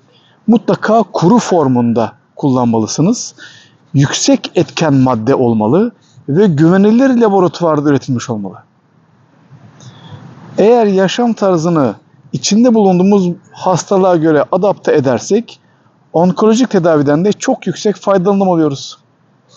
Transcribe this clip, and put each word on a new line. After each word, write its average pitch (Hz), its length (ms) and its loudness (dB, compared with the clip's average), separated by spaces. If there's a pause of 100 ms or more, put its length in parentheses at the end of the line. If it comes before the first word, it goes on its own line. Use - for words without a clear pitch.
(480)
Mutlaka 214 560 0
kuru 185 360 0
formunda 120 720 0 (240)
kullanmalısınız. 127 1000 -2 (580)
Yüksek - 640 -2
etken 156 380 -2
madde 127 420 0
olmalı 123 560 0 (380)
ve 190 180 2
güvenilir 196 640 2
laboratuvarda 180 800 0
üretilmiş 131 400 -2
olmalı. 104 280 -10 (2000)
Eğer 226 280 4
yaşam 202 480 0
tarzını 165 640 0 (380)
içinde 220 400 0
bulunduğumuz 190 580 2 (200)
hastalığa 185 640 0
göre 156 360 2
adapte 185 440 -2
edersek 139 640 -2 (540)
onkolojik 214 560 0
tedaviden 160 560 0
de 208 80 0
çok - 340 -6
yüksek 196 280 -4
faydalanım 196 540 0
alıyoruz. 156 480 -2 (600)